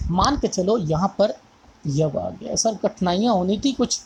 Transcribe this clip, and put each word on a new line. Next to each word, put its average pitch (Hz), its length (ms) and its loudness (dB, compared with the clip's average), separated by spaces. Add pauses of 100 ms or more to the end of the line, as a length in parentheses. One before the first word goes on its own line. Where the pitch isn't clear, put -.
(120)
मान 214 260 2
के 220 120 0
चलो 196 280 0
यहाँ 165 400 0
पर 208 160 2 (540)
यव 147 320 0
आ 90 120 -4
गया, - 240 -10
"सर 220 260 0
कठिनाइयाँ 196 520 0
होनी 190 260 0
थी 269 120 0
कुछ - 340 -2